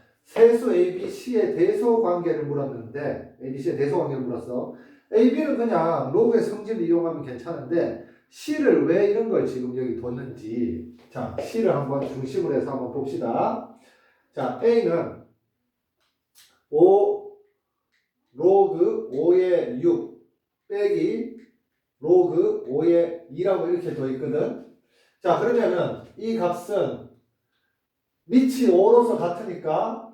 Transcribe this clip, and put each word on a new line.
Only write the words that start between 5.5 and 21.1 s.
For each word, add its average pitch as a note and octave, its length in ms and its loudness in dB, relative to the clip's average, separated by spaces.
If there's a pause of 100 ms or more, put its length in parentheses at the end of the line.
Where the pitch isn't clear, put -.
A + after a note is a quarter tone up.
그냥 E3+ 560 0
로그의 A#3 320 4
성질을 - 380 -6
이용하면 E3 420 0
괜찮은데, D3+ 840 -6 (240)
C를 D4+ 560 0
왜 G3+ 260 2
이런 A3+ 180 -2
걸 E3 160 0
지금 B2 320 -6
여기 A#2 240 -6
뒀는지. - 960 -8 (120)
자, - 300 -10
C를 A3 340 0
한번 C3+ 320 -2
중심으로 C#3 500 -4
해서 - 160 -2
한번 - 200 -8
봅시다. C3 800 -4 (600)
자, B2+ 280 -6
A는 F#3+ 600 0 (1500)
오, F#3+ 680 4 (960)
로그 F#3 800 2
오의 E3+ 680 2
육 - 320 0 (540)
빼기 B3 680 -2 (640)